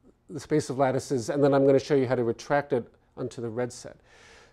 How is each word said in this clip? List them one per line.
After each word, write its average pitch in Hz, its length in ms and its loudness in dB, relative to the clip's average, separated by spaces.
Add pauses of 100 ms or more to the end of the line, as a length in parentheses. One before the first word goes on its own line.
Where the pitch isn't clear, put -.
(280)
the 147 120 -12
space - 280 -2
of 131 80 -8
lattices, 131 540 0
and 147 120 -2
then 139 120 6
I'm 139 100 4
gonna 135 160 6
show 147 140 0
you 135 120 4
how 123 80 0
to 123 100 0
retract 143 500 -2
it 117 120 -2 (300)
onto 127 240 -8
the 117 80 -6
red 120 240 -6
set. - 240 -18 (560)